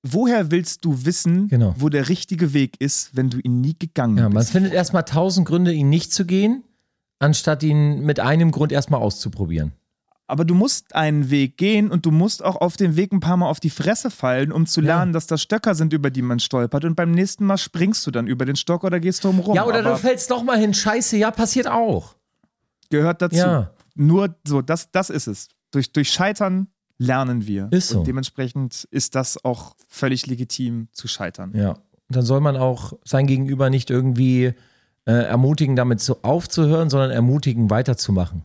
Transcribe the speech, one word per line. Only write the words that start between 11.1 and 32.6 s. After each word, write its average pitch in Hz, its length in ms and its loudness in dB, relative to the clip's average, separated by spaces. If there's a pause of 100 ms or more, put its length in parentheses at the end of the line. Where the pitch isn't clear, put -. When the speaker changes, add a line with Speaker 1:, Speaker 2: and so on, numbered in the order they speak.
Speaker 1:
Weg 139 280 0
gehen 208 320 2
und 170 160 -2
du 165 60 4
musst 170 320 2
auch - 140 -2
auf 175 180 0
dem 170 220 2
Weg 190 160 0
ein 190 80 2
paar 180 160 2
Mal 175 100 2
auf 151 140 -4
die 160 80 0
Fresse 208 420 -2
fallen, 131 400 0
um 165 140 2
zu 160 160 0
Speaker 2:
Ja. 160 160 2
Speaker 1:
lernen, 175 160 0
dass 165 120 -4
das 160 160 -2
Stöcker 220 320 -2
sind, 156 200 0
über 143 180 0
die 127 100 -4
man 123 180 -2
stolpert. 127 440 -2
Und 165 120 -2
beim 170 160 0
nächsten 190 340 0
Mal 196 120 2
springst 185 480 -2
du 143 60 -4
dann 120 160 -2
über 127 180 -2
den 139 120 -2
Stock 170 260 -4
oder 180 160 -2
gehst 180 240 -4
drum 190 160 2
rum. 190 160 0
Speaker 2:
Ja, 202 100 2
oder 233 180 0
du - 60 0
Speaker 1:
Aber - 80 0
Speaker 2:
fällst 254 320 -2
noch 240 140 -2
mal 247 160 2
hin. 208 140 2
Scheiße, 220 440 0
ja, 202 140 2
passiert 233 360 0
auch. 220 480 -2 (720)
Speaker 1:
gehört 160 320 0
dazu. 170 160 -2
Speaker 2:
Ja. 170 340 2 (240)
Speaker 1:
Nur 170 400 2 (100)
so, 143 160 0
das, 156 300 -4
das 190 180 0
ist - 180 -6
es. - 220 -10 (220)
Durch, 139 220 -2
durch 147 180 0
Scheitern 190 560 0 (300)
lernen 123 500 0
wir. 98 240 -4
Speaker 2:
Ist 180 180 0
so. 110 100 0
Speaker 1:
Und 82 80 0
dementsprechend 131 840 -6
ist - 240 -4
das - 280 -4
auch - 320 -6 (140)
völlig 127 380 -4
legitim 120 680 -6
zu - 160 -14
scheitern. 95 440 -10
Speaker 2:
Ja. 101 180 0
Und - 80 -10 (360)
dann 127 100 0
soll 135 160 2
man 147 160 0
auch 127 360 -4 (100)